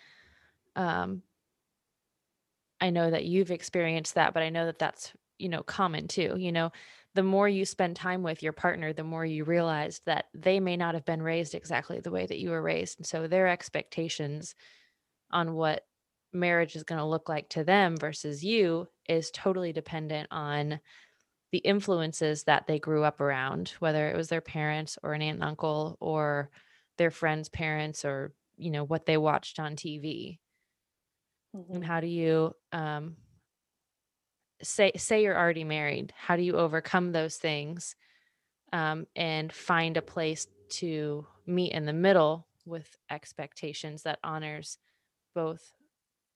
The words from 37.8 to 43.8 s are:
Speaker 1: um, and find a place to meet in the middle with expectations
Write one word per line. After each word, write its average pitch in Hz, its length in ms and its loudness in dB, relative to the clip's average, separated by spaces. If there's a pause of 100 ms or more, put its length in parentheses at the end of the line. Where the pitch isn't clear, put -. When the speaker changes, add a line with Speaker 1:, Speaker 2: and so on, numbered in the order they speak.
Speaker 1:
um, 156 320 -2 (100)
and 160 340 -2
find 165 460 2
a 165 60 2
place 160 440 -4 (220)
to 151 580 -4 (200)
meet 180 260 0
in 156 140 -2
the 151 80 0
middle 165 520 6 (200)
with 165 280 -14 (140)
expectations 151 920 -10